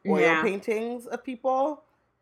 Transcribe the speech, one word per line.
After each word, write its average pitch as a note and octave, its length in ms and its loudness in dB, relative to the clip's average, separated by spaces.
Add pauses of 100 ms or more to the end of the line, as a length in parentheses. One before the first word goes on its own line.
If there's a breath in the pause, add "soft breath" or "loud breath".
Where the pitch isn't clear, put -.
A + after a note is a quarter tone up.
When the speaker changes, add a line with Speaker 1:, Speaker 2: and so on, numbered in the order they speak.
Speaker 1:
oil F#3+ 140 4
Speaker 2:
Yeah. D#3+ 200 4
Speaker 1:
paintings A3+ 640 -4
of A#3+ 180 -10
people C4+ 600 -2 (380)